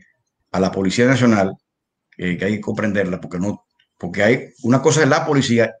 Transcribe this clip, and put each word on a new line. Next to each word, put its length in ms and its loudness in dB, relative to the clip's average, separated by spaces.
a 80 -4
la 120 0
Policía 340 0
Nacional, 500 2
eh, 200 -4
que 80 -4
hay 100 -2
que 60 -8
comprenderla, 600 -4
porque 180 -10
no, 260 -6
porque 260 -4
hay, 260 2
una 180 2
cosa 220 4
es 40 2
la 180 2
policía 540 0